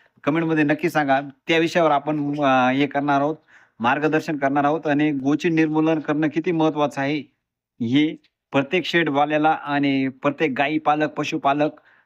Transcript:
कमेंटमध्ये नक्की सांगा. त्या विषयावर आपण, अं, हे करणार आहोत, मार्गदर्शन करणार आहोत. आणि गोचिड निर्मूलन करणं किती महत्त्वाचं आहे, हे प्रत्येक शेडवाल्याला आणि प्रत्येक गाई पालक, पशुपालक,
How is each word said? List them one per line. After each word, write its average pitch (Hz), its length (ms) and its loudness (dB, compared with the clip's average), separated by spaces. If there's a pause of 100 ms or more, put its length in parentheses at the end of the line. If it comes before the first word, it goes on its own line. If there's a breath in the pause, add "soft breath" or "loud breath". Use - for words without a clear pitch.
(240 soft breath)
कमेंटमध्ये 160 400 0
नक्की 151 260 0
सांगा. 139 300 0
त्या 143 380 -2
विषयावर 165 320 2
आपण, 143 480 -2
अं, 131 320 2
हे 139 160 2
करणार 139 340 0
आहोत, 151 160 -2 (440 soft breath)
मार्गदर्शन 151 560 0
करणार 139 280 0
आहोत. 156 220 0
आणि 151 240 2
गोचिड 143 420 0
निर्मूलन 156 460 2
करणं 151 300 -2
किती 165 240 -2
महत्त्वाचं 151 480 0
आहे, 143 180 -4 (680)
हे 151 300 2 (360)
प्रत्येक 139 320 0
शेडवाल्याला 151 680 2
आणि 139 580 0
प्रत्येक 139 500 -2
गाई 147 200 0
पालक, 151 300 0
पशुपालक, 147 640 -2 (360 soft breath)